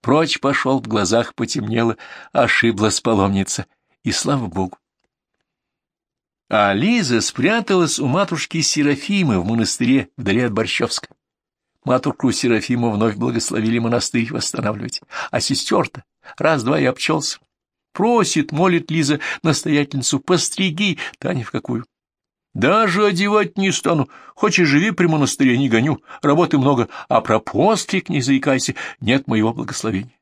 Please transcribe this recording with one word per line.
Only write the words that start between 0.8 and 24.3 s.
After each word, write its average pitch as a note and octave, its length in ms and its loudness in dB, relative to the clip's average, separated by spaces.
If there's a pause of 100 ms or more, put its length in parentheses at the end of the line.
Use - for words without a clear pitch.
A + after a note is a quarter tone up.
в A2 80 -12
глазах G#2+ 460 0
потемнело, A2+ 600 -2 (360)
ошиблась A2+ 680 2
паломница, G2 680 0 (360)
и - 80 -4
слава C3 360 -2
Богу. F#2 320 -6 (1700)
А G2+ 260 2
Лиза C#3+ 460 2
спряталась F3+ 800 0
у C#3 80 -2
матушки E3 540 -2
Серафимы D3 800 0
в E2+ 40 -4
монастыре A#2 720 0
вдали G#2+ 260 0
от A#2 100 -2
Борщевска. - 560 -2 (760)
Матушку B2+ 480 0
Серафиму A#2 580 0
вновь G#2+ 240 0
благословили A#2 640 -2
монастырь A#2 540 -2
восстанавливать. - 680 -6 (300)
А A#2+ 100 -2
сестер-то - 600 -2 (340)
раз-два D3 440 0
и C#3 40 2
обчелся. - 540 -2 (540)
Просит, G#3 580 0
молит E3+ 400 0
Лиза D3+ 300 0 (240)
настоятельницу: C#3+ 720 0
"Постриги", F#3 800 -2 (200)
та - 160 -4
ни A#2+ 100 -4
в - 80 -14
какую. A#2+ 340 -6 (720)
"Даже G3 480 2
одевать G3+ 540 0
не G3 120 2
стану, D#3+ 380 0 (260)